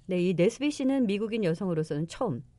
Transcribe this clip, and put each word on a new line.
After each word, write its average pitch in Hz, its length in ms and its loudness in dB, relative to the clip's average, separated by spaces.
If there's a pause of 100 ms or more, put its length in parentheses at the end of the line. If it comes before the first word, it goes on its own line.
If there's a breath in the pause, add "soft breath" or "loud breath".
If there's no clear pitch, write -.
네, 180 160 0
이 180 120 2
네스비 233 360 2
씨는 269 380 2
미국인 208 340 -2
여성으로서는 165 640 0
처음 160 380 -4 (140)